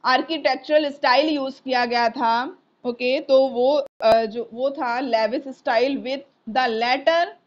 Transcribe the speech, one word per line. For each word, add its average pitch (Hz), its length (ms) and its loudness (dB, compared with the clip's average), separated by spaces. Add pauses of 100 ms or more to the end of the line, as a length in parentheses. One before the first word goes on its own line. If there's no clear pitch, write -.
आर्किटेक्चरल 285 840 0
स्टाइल 277 400 2
यूज़ 269 320 -4
किया 247 240 0
गया 233 240 0
था, 247 480 -2 (280)
ओके, 247 340 -2
तो 269 280 4
वो, 262 380 0 (160)
अ, 226 240 4
जो 220 280 -8
वो 254 180 -4
था 254 280 -4
lavish 233 480 -2
style, 262 500 -2
with 247 580 -10
the 254 140 0 (120)
latter 277 440 2 (220)